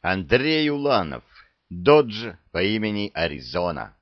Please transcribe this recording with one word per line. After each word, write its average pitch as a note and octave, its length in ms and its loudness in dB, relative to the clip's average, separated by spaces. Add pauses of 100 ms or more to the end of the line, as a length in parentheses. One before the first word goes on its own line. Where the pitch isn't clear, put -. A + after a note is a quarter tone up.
Андрей B2+ 680 0
Уланов, A#2+ 560 -2 (440)
додж A2+ 600 4 (220)
по F2 100 0
имени G#2 500 -2
Аризона. D2 880 -4